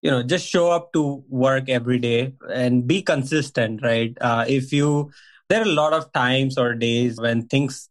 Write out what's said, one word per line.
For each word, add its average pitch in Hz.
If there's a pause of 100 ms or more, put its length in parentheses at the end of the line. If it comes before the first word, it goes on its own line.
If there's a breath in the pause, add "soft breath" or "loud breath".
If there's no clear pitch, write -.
you 151
know, 127
just 170
show 175
up 170
to 143
work 131
every 123
day 120 (180)
and 123
be 180
consistent, 135
right? 117
Uh, 117
if 135
you, 147 (380 loud breath)
there 214
are 220
a 175
lot 151
of 160
times 131
or 120
days 117
when 117
things 139